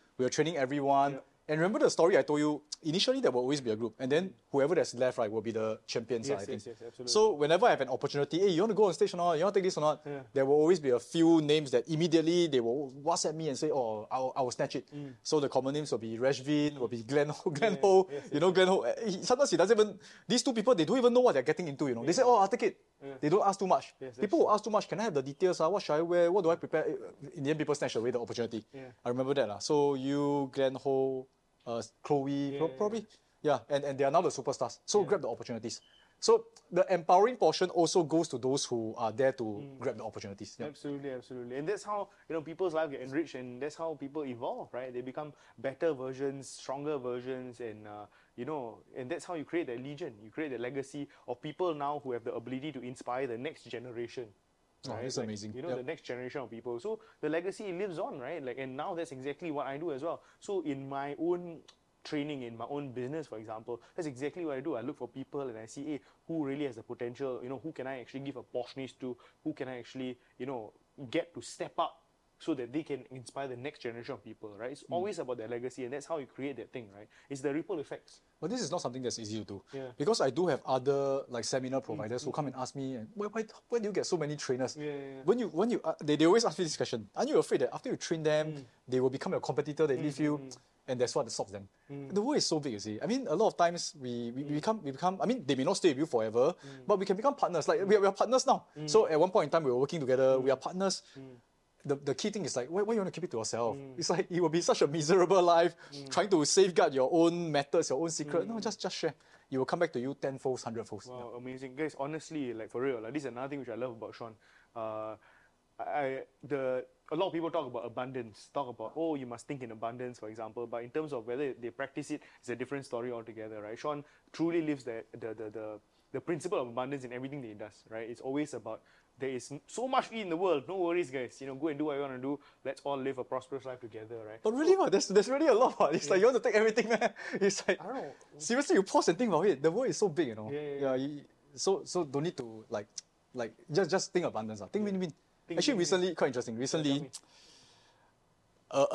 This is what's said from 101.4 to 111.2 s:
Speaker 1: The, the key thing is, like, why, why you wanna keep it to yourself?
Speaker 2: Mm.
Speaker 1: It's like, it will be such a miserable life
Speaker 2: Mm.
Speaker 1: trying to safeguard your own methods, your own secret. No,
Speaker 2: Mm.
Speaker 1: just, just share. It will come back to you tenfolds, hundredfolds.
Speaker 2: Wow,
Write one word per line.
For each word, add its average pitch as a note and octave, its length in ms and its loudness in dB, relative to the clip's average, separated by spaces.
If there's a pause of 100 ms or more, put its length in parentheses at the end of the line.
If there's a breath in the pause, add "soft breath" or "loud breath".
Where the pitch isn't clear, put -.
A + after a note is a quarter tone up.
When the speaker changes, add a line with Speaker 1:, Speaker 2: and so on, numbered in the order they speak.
Speaker 1:
The, C#3+ 100 0
the C#3 200 -2
key - 140 -2
thing F#3+ 160 -4
is, B2 100 -4
like, B2+ 140 -2
why, F#3 120 0
why G#3+ 120 0
you A3 80 2
wanna F3+ 100 -4
keep E3+ 140 -8
it - 60 -8
to A#2 60 -4
yourself? A2 380 0
Speaker 2:
Mm. C3+ 240 -14
Speaker 1:
It's D#3+ 100 0
like, F#3 220 2
it F3 100 2
will E3 80 6
be E3+ 120 2
such A3 200 2
a E3 60 8
miserable E3+ 560 6
life E3+ 320 6 (180 loud breath)
Speaker 2:
Mm. C#3 160 -14
Speaker 1:
trying F#3 200 2
to D#3+ 160 6
safeguard F3+ 480 6
your C3+ 180 4
own E3+ 400 4
methods, D3 380 2
your C#3 120 0
own E3 80 -2
secret. D#3+ 380 -2
No, A3+ 80 -6
Speaker 2:
Mm. G#3+ 60 -4
Speaker 1:
just, G#3+ 200 -4
just F3+ 140 -6
share. D#3+ 180 -2 (380 soft breath)
It C3+ 60 0
will C3 80 2
come E3+ 140 0
back E3+ 140 2
to B2+ 60 -4
you C3 160 -4
tenfolds, C3+ 500 -4
hundredfolds. A2 420 -8
Speaker 2:
Wow, B2 240 -12